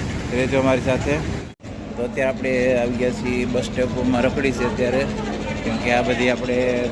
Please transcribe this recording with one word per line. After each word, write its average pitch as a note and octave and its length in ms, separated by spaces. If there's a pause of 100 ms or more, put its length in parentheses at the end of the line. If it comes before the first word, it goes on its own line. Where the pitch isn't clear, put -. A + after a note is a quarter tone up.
(320)
રહેજો C3 280
અમારી C3 200
સાથે. C3+ 360 (800)
તો A#2+ 60
અત્યારે C3 280
આપણે B2+ 440
આવી B2 180
ગયા B2 180
છીએ B2 340
બસ B2+ 200
સ્ટેપમાં B2+ 580
રખડી C3 300
છે A#2+ 120
અત્યારે, B2 420 (580)
કેમ A2+ 120
કે A2 160
આ B2 100
બધી B2 280
આપણે B2 600